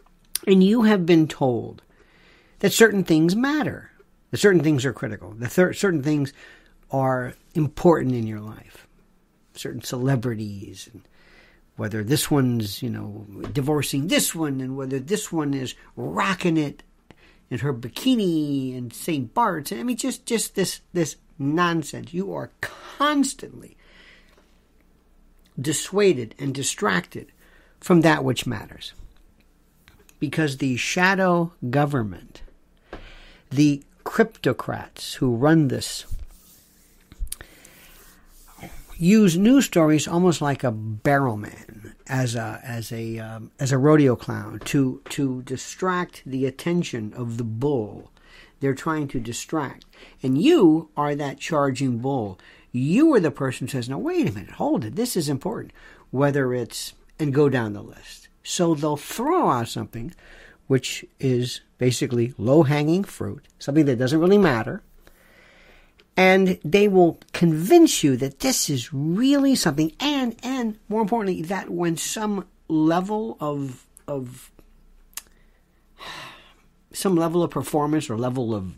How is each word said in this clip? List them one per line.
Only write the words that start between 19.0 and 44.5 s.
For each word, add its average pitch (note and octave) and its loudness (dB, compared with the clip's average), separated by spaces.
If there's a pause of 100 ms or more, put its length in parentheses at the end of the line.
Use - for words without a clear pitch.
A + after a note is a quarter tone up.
Bart's. G3 0
I A3+ -8
mean, A#3+ -2
just, - -6
just - -4
this, F3+ -2 (140)
this E3 -2 (220)
nonsense. D3+ -2
You F#3 -6
are C3+ -10 (100)
constantly - -4 (1800)
dissuaded D3 0
and C#3 -4
distracted - -4 (480)
from F3 4
that D3+ 4
which C3 -2
matters. - -12 (1300)
Because D3 -2
the B2+ -2
shadow F3+ 2 (160)
government, C3+ -2 (1080)
the C#3+ 2 (200)
cryptocrats - -4
who B2+ 0
run D3 4
this, - -6 (3000)
use F3+ 6
news A#3 6
stories D#3 2
almost F3 2
like C#3+ -2
a B2 0
barrel A2 0
man, G#2+ -16 (140)
as C3 -2
a, A2 -6
as A#2 -10
a, A2+ -8
um, A2 -14
as C3 0
a C#3 2
rodeo C#3+ 6
clown G#2+ -8